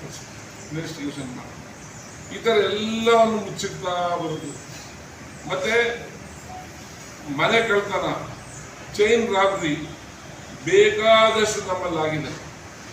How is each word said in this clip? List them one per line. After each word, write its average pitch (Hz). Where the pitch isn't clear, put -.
ಕಳ್ಸಿ -
ಇನ್ವೆಸ್ಟಿಗೇಷನ್ 143
ಮಾಡಿ, -
ಈ 190
ಥರ 226
ಎಲ್ಲವನ್ನು 220
ಮುಚ್ಚಿಡ್ತಾ 180
ಬರೋದು. 160
ಮತ್ತೆ 233
ಮನೆ 202
ಕಳ್ತನ, 196
ಚೈನ್ 208
ರಾಬರಿ 190
ಬೇಕಾದಷ್ಟು 214
ನಮ್ಮಲ್ಲಿ 175
ಆಗಿದೆ. 151